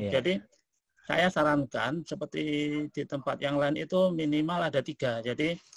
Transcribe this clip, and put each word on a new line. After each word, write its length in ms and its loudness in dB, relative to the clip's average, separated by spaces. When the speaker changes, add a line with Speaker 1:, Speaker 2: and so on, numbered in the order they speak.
Speaker 1:
Iya. 160 0
Speaker 2:
Jadi, 160 0
saya 240 2
sarankan, 720 0
seperti 400 -6
di 140 -6
tempat 340 -4
yang 160 -2
lain 240 2
itu 320 2
minimal 560 0
ada 160 0
tiga. 400 -4
Jadi, 320 -2